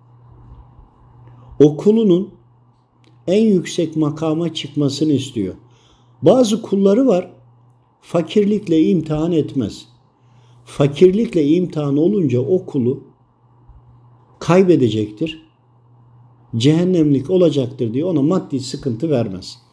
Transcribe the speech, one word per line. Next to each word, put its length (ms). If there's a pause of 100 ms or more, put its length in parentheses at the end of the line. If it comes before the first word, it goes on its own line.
(1600)
O 160
kulunun 540 (960)
en 180
yüksek 520
makama 580
çıkmasını 580
istiyor. 420 (680)
Bazı 400
kulları 440
var, 260 (680)
fakirlikle 800
imtihan 500
etmez. 560 (760)
Fakirlikle 840
imtihan 500
olunca 440
o 260
kulu 380 (1300)
kaybedecektir, 1080 (1080)
cehennemlik 720
olacaktır 640
diye 100
ona 180
maddi 380
sıkıntı 500
vermez. 480 (140)